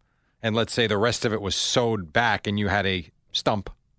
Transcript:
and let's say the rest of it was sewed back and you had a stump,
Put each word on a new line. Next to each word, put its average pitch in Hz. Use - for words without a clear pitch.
and 110
let's 113
say 117
the 104
rest 113
of 107
it 107
was 98
sewed 113
back 113
and 104
you 101
had 95
a 92
stump, 107